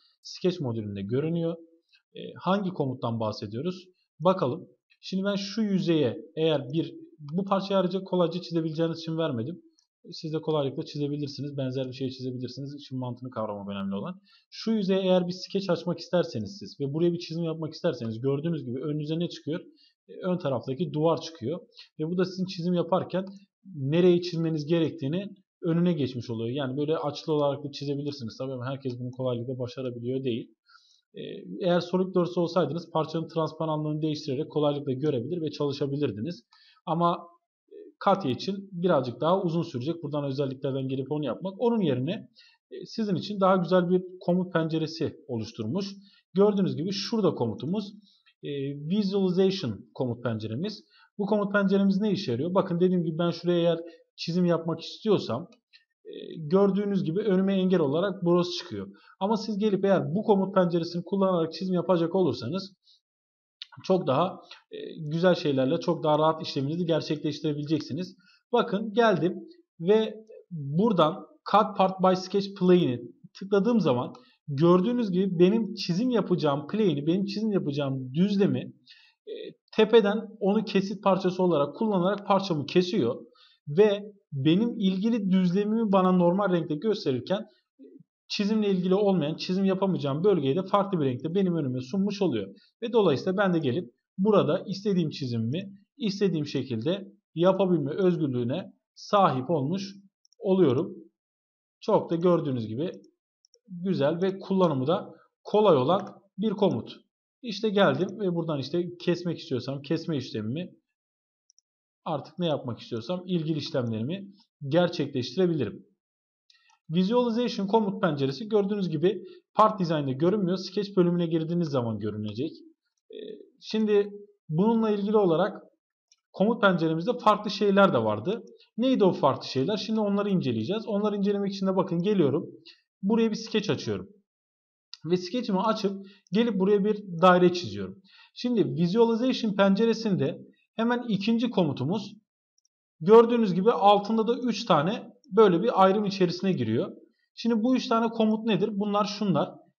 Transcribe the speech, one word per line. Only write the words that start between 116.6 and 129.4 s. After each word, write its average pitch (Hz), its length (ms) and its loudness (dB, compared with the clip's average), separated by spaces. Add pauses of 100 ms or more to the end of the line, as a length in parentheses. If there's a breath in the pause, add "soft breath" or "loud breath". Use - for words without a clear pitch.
Visualization 220 800 0
komut 208 340 2
penceresi 147 480 -2
gördüğünüz 202 400 0
gibi 160 340 0 (300 loud breath)
Part 214 260 4
Design'de 151 340 0
görünmüyor. 180 440 0
Sketch 202 400 -6
bölümüne 175 300 2
girdiğiniz 165 400 0
zaman 117 320 -2
görünecek. 107 520 -6 (600)
Ee, - 40 -18 (460)
şimdi 208 500 2 (380)
bununla 220 400 2
ilgili 208 280 2
olarak 190 460 2 (680)
komut 220 280 2
penceremizde 170 500 2 (120)
farklı 208 280 2
şeyler 196 420 4
de 131 40 2
vardı. 113 460 0 (340 soft breath)
Neydi 233 260 2
o 185 100 6
farklı 139 340 0